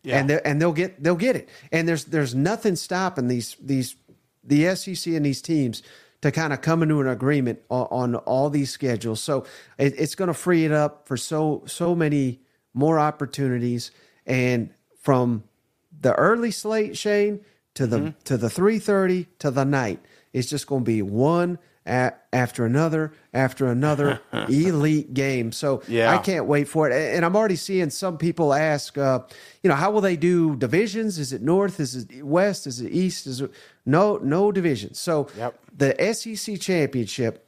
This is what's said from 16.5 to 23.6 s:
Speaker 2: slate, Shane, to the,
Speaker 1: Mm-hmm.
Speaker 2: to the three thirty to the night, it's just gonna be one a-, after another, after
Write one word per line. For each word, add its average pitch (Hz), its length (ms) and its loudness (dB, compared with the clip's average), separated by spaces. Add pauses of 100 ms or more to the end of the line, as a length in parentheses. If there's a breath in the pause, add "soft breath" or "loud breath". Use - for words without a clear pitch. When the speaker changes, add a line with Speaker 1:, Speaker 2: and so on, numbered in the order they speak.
Speaker 2:
slate, 214 480 -4
Shane, 208 400 0 (360 soft breath)
to 135 120 0
the, 113 120 2
Speaker 1:
Mm-hmm. 151 260 -4
Speaker 2:
to 135 120 -2
the 113 140 -2
three 202 300 2
thirty 185 480 0 (100)
to 143 140 -2
the 135 120 2
night, 131 360 0 (320 soft breath)
it's 127 180 -2
just 143 160 -6
gonna 131 180 -2
be 113 160 2
one 156 600 0 (260 soft breath)
a-, 127 260 0 (200)
after 123 320 0
another, 156 480 0 (220 soft breath)
after 131 320 0